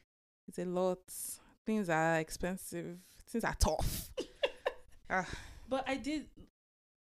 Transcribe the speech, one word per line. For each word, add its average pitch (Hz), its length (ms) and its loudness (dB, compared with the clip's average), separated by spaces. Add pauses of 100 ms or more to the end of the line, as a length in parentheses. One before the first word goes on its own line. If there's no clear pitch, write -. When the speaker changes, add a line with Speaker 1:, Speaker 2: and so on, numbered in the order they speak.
(480)
Speaker 1:
it's - 120 -8
a 180 60 -2
lot. 180 340 2 (680)
Things 214 240 2
are 160 300 6
expensive. 175 800 -4 (280)
Things 233 160 0
are 147 160 0
tough. - 580 2
Speaker 2:
<laughs> - 20 -2 (960)
Speaker 1:
Ah. 185 140 2 (400)
Speaker 2:
But 262 220 0
I 269 80 0
did, 277 320 -4 (880)